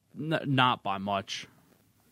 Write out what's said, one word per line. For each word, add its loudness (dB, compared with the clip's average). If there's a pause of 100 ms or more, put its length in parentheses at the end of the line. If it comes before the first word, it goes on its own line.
(200)
n-, -2
not 4
by -2
much. -4 (640)